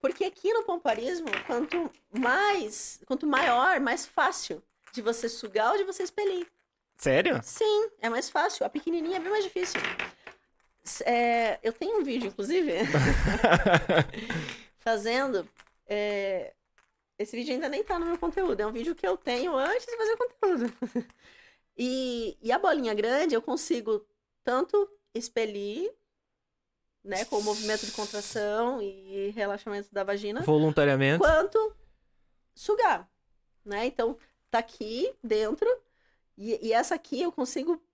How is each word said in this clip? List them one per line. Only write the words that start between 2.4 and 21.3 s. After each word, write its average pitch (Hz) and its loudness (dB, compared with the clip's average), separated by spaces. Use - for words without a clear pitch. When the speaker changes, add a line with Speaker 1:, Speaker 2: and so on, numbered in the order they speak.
Speaker 1:
quanto 269 -2
maior, 269 4
mais 269 0
fácil - -2
de - -8
você 226 -2
sugar 220 0
ou 415 2
de 392 2
você 381 -6
expelir. 370 -2
Speaker 2:
Sério? 180 2
Speaker 1:
Sim, 427 0
é 226 -2
mais 233 -2
fácil. 349 0
A - -2
pequenininha 330 -4
é - -4
bem 339 -4
mais 415 0
difícil. 359 -4
S-, - -4
é, 233 2
eu 226 0
tenho 415 -2
um 349 2
vídeo, 247 -2
inclusive, 285 0
<laughs> 170 4
Speaker 2:
<laughs> - -2
Speaker 1:
fazendo. 226 0
É, 202 -2
esse 214 -6
vídeo 247 -4
ainda 311 -4
nem 330 -4
tá 370 -2
no 339 -2
meu 349 -2
conteúdo. 339 -2
É 415 0
um 214 -4
vídeo 247 -4
que - -6
eu 370 2
tenho 269 -2
antes 359 0
de 466 -8
fazer 440 0
o 453 -2
conteúdo. 359 0
<laughs> - -8